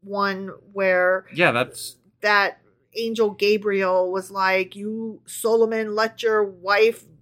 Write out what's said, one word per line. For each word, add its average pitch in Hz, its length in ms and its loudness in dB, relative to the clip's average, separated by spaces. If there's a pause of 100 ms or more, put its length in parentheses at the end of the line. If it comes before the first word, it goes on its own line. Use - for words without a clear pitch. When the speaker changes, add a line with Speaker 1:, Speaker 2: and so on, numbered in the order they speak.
Speaker 1:
one 196 480 -4 (240)
where 185 600 2
Speaker 2:
Yeah, 165 180 4
that's - 460 -4 (240)
Speaker 1:
that 202 380 2 (360)
Angel 226 360 -2
Gabriel 196 800 0
was 185 200 -6
like, 190 440 -2
"You, 214 500 -10
Solomon, 220 720 0
let 220 280 -2
your 220 200 2
wife 202 600 0 (180)